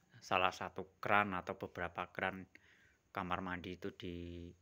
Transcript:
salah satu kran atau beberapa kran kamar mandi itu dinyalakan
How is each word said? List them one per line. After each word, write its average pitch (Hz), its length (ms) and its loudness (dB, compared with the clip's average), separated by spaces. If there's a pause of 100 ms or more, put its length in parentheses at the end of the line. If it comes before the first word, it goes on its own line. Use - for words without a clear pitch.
(200)
salah 92 320 4
satu - 480 -8
kran 104 320 6
atau 90 240 -2
beberapa 90 560 -4
kran 95 320 -2 (640)
kamar 90 320 -2
mandi 90 400 -6
itu 98 160 -4
dinyalakan 87 640 -8